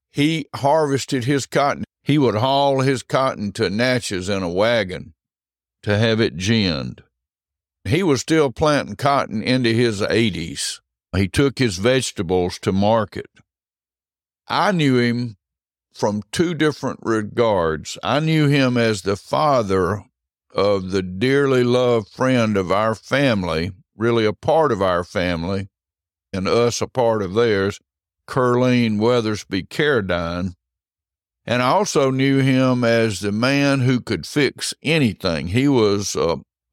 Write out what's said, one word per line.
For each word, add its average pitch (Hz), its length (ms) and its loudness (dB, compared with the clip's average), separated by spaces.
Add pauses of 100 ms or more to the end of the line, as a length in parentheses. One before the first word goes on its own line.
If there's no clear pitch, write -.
(100)
He 156 360 -2 (100)
harvested 139 680 0
his 139 200 0
cotton. 139 400 -2 (180)
He 143 140 2
would 120 200 2
haul 135 440 2
his 131 220 0
cotton 131 500 -2
to 107 160 -2
Natchez 104 640 -2
in 98 120 -2
a 87 60 -4
wagon 95 640 -2 (680)
to 104 160 0
have 113 200 2
it 85 200 0
ginned. 92 640 -2 (840)
He 151 180 0
was 143 200 0
still 151 280 2
planting 135 460 -2
cotton 135 460 -2
into 123 320 0
his 113 260 0
eighties. 85 800 -2 (340)
He 95 140 2
took 139 300 0
his 110 180 0
vegetables 92 840 -2
to 101 120 -2
market. 104 560 0 (1200)
I 165 240 2
knew 143 240 2
him 120 400 0 (560)
from 104 300 -2 (100)
two 175 220 -2
different 139 480 -4
regards. 104 1000 -2
I 123 180 0
knew 156 260 2
him 131 320 2
as 113 240 0
the 98 140 0
father 104 880 0 (480)
of 98 380 0
the 95 120 0
dearly 127 600 0
loved 123 440 2
friend 123 480 0
of 90 140 0
our 107 240 2
family, 95 800 -2 (240)
really 117 280 0
a 104 80 2
part 151 380 0
of 98 120 0
our 90 200 0
family, 90 680 -4 (640)
and 95 140 -6
us 117 340 0
a 104 60 -2
part 113 360 -2
of 92 120 -6
theirs, 101 460 0 (480)
Curleen 123 720 2
Weathersby 107 720 0
Carradine. 92 840 -2 (880)
And 123 180 -2
I 127 60 2
also 156 420 0
knew 135 280 2
him 131 460 2
as 113 360 2
the 101 120 -4
man 135 480 0
who 123 200 2
could 87 260 -6
fix - 560 -2
anything. 92 680 -2
He 127 200 0
was 104 460 2
a, 78 240 -2 (340)